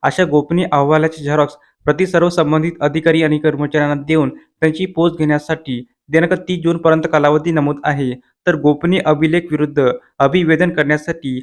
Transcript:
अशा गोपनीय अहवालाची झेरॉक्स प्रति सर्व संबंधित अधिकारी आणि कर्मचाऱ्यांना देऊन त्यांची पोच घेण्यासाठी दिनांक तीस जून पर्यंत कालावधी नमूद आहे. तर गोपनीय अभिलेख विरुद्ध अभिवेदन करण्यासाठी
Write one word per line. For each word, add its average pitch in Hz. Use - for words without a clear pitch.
अशा 143
गोपनीय 151
अहवालाची 156
झेरॉक्स 147
प्रति 151
सर्व 175
संबंधित 160
अधिकारी 156
आणि 151
कर्मचाऱ्यांना 147
देऊन 156
त्यांची 160
पोच 170
घेण्यासाठी 147
दिनांक 165
तीस 180
जून 165
पर्यंत 160
कालावधी 151
नमूद 147
आहे. 139
तर 175
गोपनीय 147
अभिलेख 156
विरुद्ध 143
अभिवेदन 165
करण्यासाठी 147